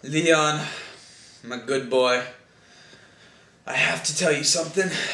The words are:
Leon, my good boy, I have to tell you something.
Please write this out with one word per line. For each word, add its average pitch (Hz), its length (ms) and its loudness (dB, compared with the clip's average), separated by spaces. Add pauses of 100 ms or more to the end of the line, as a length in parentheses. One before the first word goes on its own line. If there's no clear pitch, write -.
Leon, 151 540 2 (840)
my 117 100 -10
good 123 340 -2
boy, 127 320 4 (1400)
I - 60 -10
have - 320 0
to 160 100 -2
tell 165 200 2
you 147 100 0
something. 170 480 0 (220)